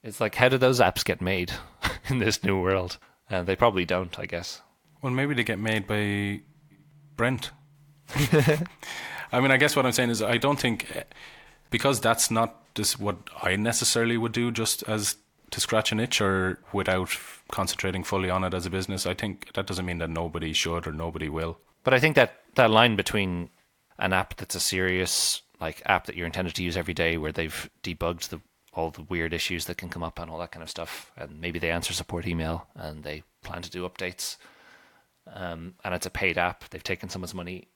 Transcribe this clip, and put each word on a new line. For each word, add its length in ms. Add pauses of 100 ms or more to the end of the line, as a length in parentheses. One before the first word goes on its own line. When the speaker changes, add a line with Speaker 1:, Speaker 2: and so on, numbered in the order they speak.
Speaker 1:
It's 160
like, 160
how 140
do 80
those 220
apps 260
get 160
made 320 (280)
<laughs> 280
in 100
this 240
new 160
world? 380 (320)
And 180
they 80
probably 300
don't, 340
I 60
guess. 360 (400)
Speaker 2:
Well, 120
maybe 200
they 100
get 160
made 280
by 540 (760)
Brent. 360 (340)
Speaker 1:
<laughs> 300 (1160)
Speaker 2:
I 80
mean, 120
I 60
guess 180
what 100
I'm 60
saying 180
is 120
I 160
don't 220
think, 460 (640)
because 320
that's 280
not 340 (120)
just 240
what 180 (240)
I 140
necessarily 640
would 140
do 200
just 320
as 340 (340)
to 80
scratch 320
an 80
itch 220
or 380 (120)
without 380
f-, 420
concentrating 520
fully 260
on 140
it 100
as 120
a 60
business. 340
I 80
think 400
that 140
doesn't 180
mean 140
that 100
nobody 440
should 340
or 40
nobody 380
will. 300 (240)
Speaker 1:
But 100
I 60
think 160
that, 260 (140)
that 160
line 240
between 540 (500)
an 140
app 240
that's 180
a 40
serious, 840 (180)
like, 260
app 220
that 80
you're 100
intended 300
to 80
use 140
every 160
day 240
where 140
they've 380 (140)
debugged 460
the, 120 (320)
all 160
the 140
weird 300
issues 320
that 120
can 120
come 120
up 160
and 140
all 80
that 120
kind 120
of 60
stuff, 460
and 240
maybe 200
they 100
answer 240
support 320
email 500
and 280
they 180 (220)
plan 180
to 80
do 180
updates, 500 (920)
um, 520
and 100
it's 140
a 20
paid 280
app, 320
they've 120
taken 280
someone's 260
money 400